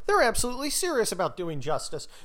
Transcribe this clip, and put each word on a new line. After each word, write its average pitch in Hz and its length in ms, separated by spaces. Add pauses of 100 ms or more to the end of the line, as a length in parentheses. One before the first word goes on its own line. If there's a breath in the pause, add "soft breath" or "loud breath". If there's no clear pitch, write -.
they're 403 160
absolutely 254 480
serious 294 400
about 175 260
doing 165 240
justice, 143 460 (180 loud breath)